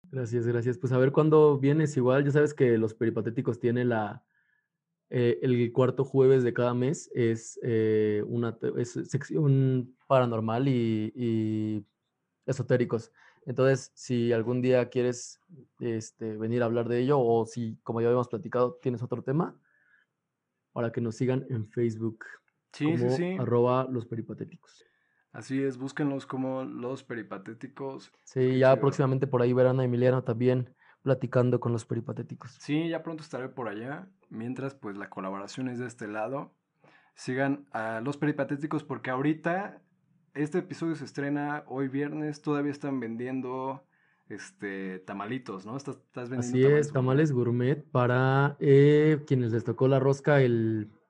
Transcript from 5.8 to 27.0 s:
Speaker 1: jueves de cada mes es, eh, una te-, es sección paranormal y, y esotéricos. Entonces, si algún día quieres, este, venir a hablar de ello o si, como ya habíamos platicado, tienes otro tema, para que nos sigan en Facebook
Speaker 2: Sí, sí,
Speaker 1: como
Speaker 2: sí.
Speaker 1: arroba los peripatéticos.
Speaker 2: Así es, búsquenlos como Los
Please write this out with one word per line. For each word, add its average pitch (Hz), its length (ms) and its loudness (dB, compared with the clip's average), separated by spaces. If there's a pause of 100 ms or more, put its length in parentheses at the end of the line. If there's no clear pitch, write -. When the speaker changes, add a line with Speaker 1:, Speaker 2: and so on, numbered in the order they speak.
Speaker 1:
jueves 131 380 6
de 120 100 2
cada 123 200 0
mes 123 400 -4
es, 113 500 -2
eh, 107 640 2
una 117 300 -4
te-, 123 140 -2 (100)
es 117 100 -4 (180)
sección 135 840 2 (140)
paranormal 120 640 2
y, 113 440 0
y 110 720 -2 (600)
esotéricos. 123 680 0 (340)
Entonces, 131 480 2
si 120 380 -2
algún 117 300 0
día 123 280 4
quieres, 123 520 -4 (380)
este, 113 580 -6
venir 113 240 -2
a 117 40 2
hablar 117 220 0
de 120 120 0
ello 135 200 2
o 117 260 2
si, 113 380 -8
como 117 160 -4
ya 117 80 2
habíamos 123 220 2
platicado, 123 520 -2
tienes 123 220 -4
otro 117 180 -6
tema, 147 320 -2 (1160)
para 117 220 -4
que 120 80 -4
nos 113 140 -4
sigan 127 340 -2
en 110 180 -4
Facebook 113 560 -4 (480)
Speaker 2:
Sí, 147 140 -6 (120)
sí, 120 60 0
Speaker 1:
como 127 140 2
Speaker 2:
sí. 180 220 -4
Speaker 1:
arroba 123 520 2
los 120 160 -4
peripatéticos. - 760 -12 (480)
Speaker 2:
Así 131 300 -6
es, 135 160 -4
búsquenlos 135 480 -4
como 131 380 -6
Los 123 400 -8